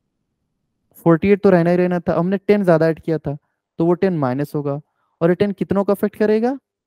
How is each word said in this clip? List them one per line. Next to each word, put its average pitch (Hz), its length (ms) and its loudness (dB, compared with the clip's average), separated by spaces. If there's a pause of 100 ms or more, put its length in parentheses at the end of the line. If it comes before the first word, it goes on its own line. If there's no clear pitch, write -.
(960)
फ़ोर्टी 165 340 0
एट 196 120 2
तो 196 80 4
रहना 175 200 2
ही 180 60 2
रहना 180 240 -2
था, 165 140 -4
हमने 185 240 -2
टेन 202 260 0
ज्यादा 160 240 4
ऐड 156 120 -4
किया 160 180 -4
था 147 180 -8 (420)
तो 165 80 0
वो 175 80 2
टेन 180 240 -2
माइनस 139 360 -4
होगा, 143 260 -6 (400)
और 170 100 2
ये 180 60 2
टेन 202 180 -2
कितनों 190 300 -4
को 202 80 0
affect 202 240 -4
करेगा? 220 420 0 (280)